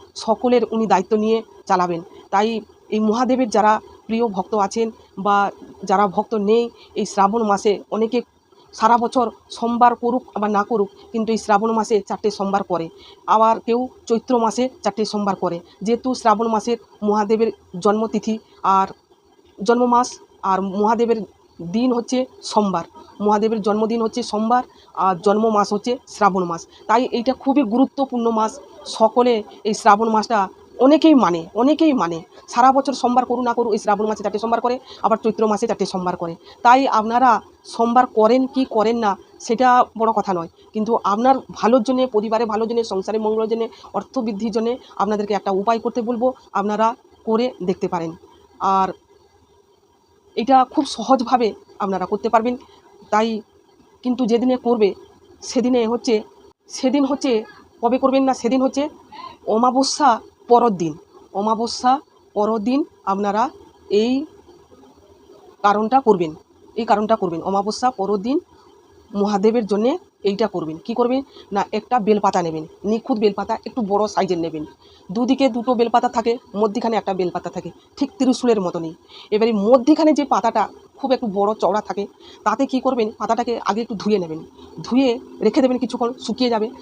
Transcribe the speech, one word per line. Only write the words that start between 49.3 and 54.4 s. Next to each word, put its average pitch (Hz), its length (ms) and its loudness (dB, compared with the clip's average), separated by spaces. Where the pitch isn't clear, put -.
এটা 247 200 4
খুব 294 120 0
সহজভাবে 240 540 0
আপনারা 190 260 -4
করতে 214 280 -2
পারবেন। 233 200 2
তাই 220 180 2
কিন্তু 254 260 -2
যেদিনে 247 260 2